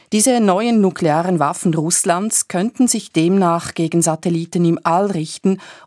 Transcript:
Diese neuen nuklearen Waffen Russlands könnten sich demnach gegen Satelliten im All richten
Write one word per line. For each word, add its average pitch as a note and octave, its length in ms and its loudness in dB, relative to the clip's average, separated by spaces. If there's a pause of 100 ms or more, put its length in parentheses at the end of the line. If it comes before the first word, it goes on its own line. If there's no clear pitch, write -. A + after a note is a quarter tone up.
(120)
Diese A#3+ 280 2
neuen G#3+ 420 2
nuklearen E3+ 560 0
Waffen D3+ 340 0
Russlands F3 760 -2
könnten A3 400 -2
sich - 260 -6
demnach E3+ 600 2
gegen E3 300 0
Satelliten E3+ 640 -2
im E3 160 2
All F3 240 0
richten F#3+ 520 -4 (280)